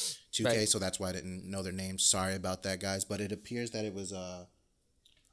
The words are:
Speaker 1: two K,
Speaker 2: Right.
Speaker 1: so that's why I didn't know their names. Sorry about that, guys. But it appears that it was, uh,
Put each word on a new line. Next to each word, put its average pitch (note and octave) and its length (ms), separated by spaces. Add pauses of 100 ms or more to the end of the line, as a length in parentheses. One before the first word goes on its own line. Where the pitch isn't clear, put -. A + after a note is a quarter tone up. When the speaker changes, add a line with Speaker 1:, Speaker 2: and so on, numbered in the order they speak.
(320)
Speaker 1:
two A2 120
K, A#2 140
Speaker 2:
Right. G#2+ 100
Speaker 1:
so A2 100
that's F#2 220
why F#2+ 80
I F#2 40
didn't F#2 380
know G2 120
their F#2 100
names. F#2 320
Sorry F#2+ 300
about F#2 300
that, F#2+ 160
guys. G2 240
But G2+ 180
it G2+ 100
appears A#2+ 380
that G#2+ 160
it G2 80
was, G2 180
uh, F#2 320 (880)